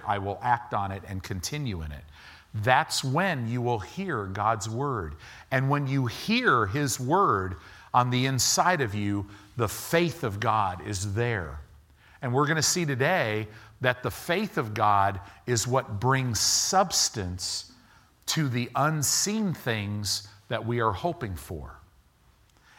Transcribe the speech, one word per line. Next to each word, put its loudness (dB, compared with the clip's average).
I 0
will -4
act 0
on -2
it -10
and -6
continue -6
in -8
it. -12
That's 2
when 0
you -2
will 0
hear -6
God's -2
Word. -4
And 2
when 2
you 2
hear 2
His 0
Word 2
on 4
the 2
inside 2
of 0
you, 0
the 2
faith 0
of -2
God 0
is -4
there. -2
And -2
we're 4
gonna 2
see 2
today 2
that 2
the -2
faith -2
of -2
God 4
is 0
what 0
brings 2
substance 0
to 0
the -2
unseen 0
things -4
that -2
we 0
are 4
hoping -4
for. -12